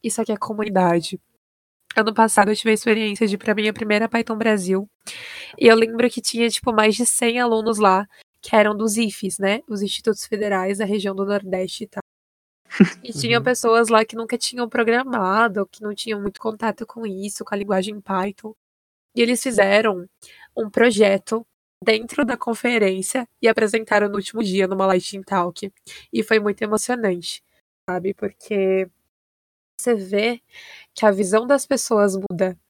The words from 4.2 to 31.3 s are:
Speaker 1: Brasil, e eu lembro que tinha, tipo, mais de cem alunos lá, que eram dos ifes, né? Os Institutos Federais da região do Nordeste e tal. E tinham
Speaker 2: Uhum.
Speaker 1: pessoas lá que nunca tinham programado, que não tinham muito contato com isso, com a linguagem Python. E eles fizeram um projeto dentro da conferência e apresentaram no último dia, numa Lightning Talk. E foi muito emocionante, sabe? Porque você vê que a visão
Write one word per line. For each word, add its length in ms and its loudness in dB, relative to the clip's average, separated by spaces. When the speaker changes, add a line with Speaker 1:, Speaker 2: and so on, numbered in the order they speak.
Speaker 1:
Brasil, 500 0
e 80 6
eu 80 10
lembro 340 2
que 120 -6
tinha, 280 0
tipo, 240 -2
mais 220 4
de 100 0
cem 340 0
alunos 380 0
lá, 300 4
que 140 -2
eram 200 4
dos 220 -2
ifes, 420 -4
né? 280 0
Os 140 -6
Institutos 440 -4
Federais 540 -2
da 60 -2
região 300 -2
do 100 -2
Nordeste 580 -4
e 40 -12
tal. 140 -12
E 100 -14
tinham 260 0
Speaker 2:
Uhum. 60 -4
Speaker 1:
pessoas 440 2
lá 160 4
que 100 -16
nunca 220 -6
tinham 320 -6
programado, 1000 0
que 120 -20
não 100 -6
tinham 280 -6
muito 180 -6
contato 480 -6
com 180 -12
isso, 400 -8
com 80 -8
a 40 -4
linguagem 440 -2
Python. 520 -6
E 60 0
eles 220 2
fizeram 640 2
um 120 -4
projeto 760 2
dentro 400 0
da 140 -2
conferência 880 0
e 80 2
apresentaram 580 2
no 80 -4
último 260 -6
dia, 260 0
numa 180 0
Lightning 380 0
Talk. 480 -4
E 100 -2
foi 160 2
muito 220 -2
emocionante, 840 -4
sabe? 240 -4
Porque 720 -2
você 160 0
vê 460 -2
que 100 -2
a 60 8
visão 360 2